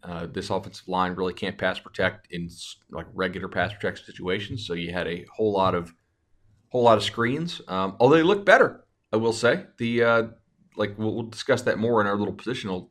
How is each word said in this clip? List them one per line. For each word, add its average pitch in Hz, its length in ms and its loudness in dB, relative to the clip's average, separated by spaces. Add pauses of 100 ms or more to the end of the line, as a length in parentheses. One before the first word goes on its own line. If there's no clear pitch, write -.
Uh, 85 240 -8
this 92 220 -8
offensive - 380 -6
line 90 280 0
really 92 180 -2
can't 92 240 -8
pass 92 220 -2
protect - 520 -4
in 87 140 -8
s-, - 320 -16 (140)
like, 80 220 -10
regular 92 340 -4
pass 92 260 -2
protect - 320 -6
situations, 101 600 -6
so 87 60 -4
you 85 200 -6
had 87 140 -2
a 87 180 -6 (100)
whole 110 180 0
lot 95 220 4
of, 85 180 -4 (760)
whole 123 140 2
lot 117 140 8
of 104 60 0
screens. 139 640 -4
Um, 95 320 -2
although 139 180 8
they 160 60 6
look 202 220 2
better, 214 380 4 (280)
I 110 60 -2
will 113 160 2
say. 139 320 2 (120)
The, 117 260 0
uh, 117 200 4 (520)
like, 104 220 -2
we'll, 107 180 -2
we'll 113 140 -6
discuss - 340 0
that 101 160 0
more 113 220 4
in 101 60 2
our 101 100 0
little 101 180 -2
positional, 92 540 -8